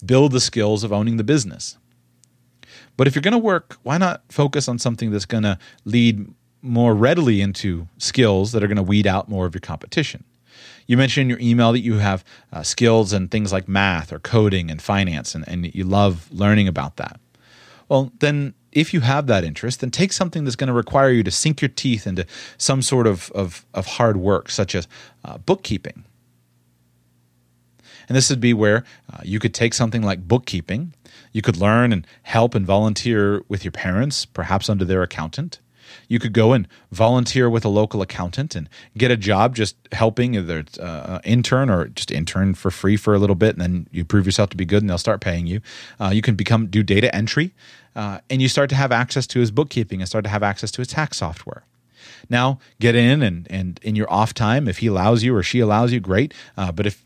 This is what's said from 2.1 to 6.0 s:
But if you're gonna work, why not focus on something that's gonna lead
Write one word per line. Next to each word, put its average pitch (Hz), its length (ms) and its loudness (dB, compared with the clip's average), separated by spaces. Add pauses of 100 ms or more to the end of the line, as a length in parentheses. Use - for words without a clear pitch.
But 131 120 2
if 135 80 0
you're 147 80 -2
gonna 226 160 2
work, 202 420 -2
why 143 160 -2
not 185 320 0
focus 143 380 0
on 120 100 -4
something 117 320 -4
that's 104 160 -2
gonna 107 320 0 (280)
lead 110 460 2 (300)